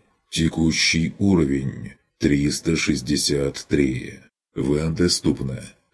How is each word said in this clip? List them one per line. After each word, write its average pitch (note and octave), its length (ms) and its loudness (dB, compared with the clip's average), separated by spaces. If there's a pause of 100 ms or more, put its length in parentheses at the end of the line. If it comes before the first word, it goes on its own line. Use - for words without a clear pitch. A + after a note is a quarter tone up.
(300)
Текущий E2 880 0
уровень C2+ 760 0 (260)
триста D2 560 2
шестьдесят C#2 920 -2
три. C2 520 -2 (360)
Вам D#2 400 0
доступно C2+ 680 0 (300)